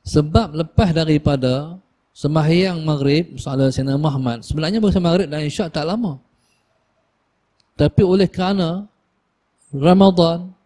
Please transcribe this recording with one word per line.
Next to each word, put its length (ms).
Sebab 640
lepas 320
daripada 800
sembahyang 640
maghrib, 560
Musa 160
ala 160
Sayyidina 320
Muhammad, 400
sebenarnya 400
masa 160
maghrib 320
dan 160
isyak 240
tak 160
lama. 320
Tapi 240
oleh 240
kerana 640
Ramadan 800